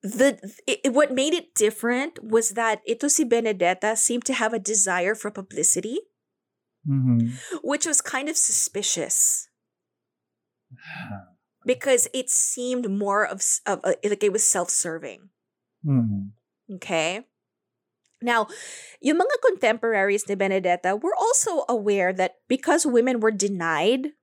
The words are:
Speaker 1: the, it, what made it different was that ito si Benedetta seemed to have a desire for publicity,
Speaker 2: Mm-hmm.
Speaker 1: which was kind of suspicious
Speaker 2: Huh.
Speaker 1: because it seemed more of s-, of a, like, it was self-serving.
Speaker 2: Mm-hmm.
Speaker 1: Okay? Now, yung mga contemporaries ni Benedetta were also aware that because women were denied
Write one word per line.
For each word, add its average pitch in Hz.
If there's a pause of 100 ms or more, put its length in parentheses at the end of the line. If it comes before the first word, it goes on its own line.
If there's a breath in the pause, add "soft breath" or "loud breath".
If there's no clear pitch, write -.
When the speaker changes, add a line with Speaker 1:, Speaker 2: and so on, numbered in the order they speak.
Speaker 1:
the, 247 (300)
it, 262
what 285
made 269
it 339
different 240
was 226
that 220
ito 233
si 294
Benedetta 214
seemed 240
to 269
have 233
a 220
desire 190
for 208
publicity, 190 (880)
Speaker 2:
Mm-hmm. 127 (320 loud breath)
Speaker 1:
which 294
was 294
kind 277
of 320
suspicious - (1200)
Speaker 2:
Huh. 123 (320)
Speaker 1:
because 254
it 254
seemed 247
more 202
of -
s-, -
of 202
a, 190
like, 208
it 208
was 214
self-serving. 165 (520)
Speaker 2:
Mm-hmm. 113
Speaker 1:
Okay? 180 (960)
Now, 233 (560 loud breath)
yung 311
mga 494
contemporaries 220
ni 202
Benedetta 190
were 330
also 427
aware 202
that 185 (120)
because 311
women 247
were 220
denied 196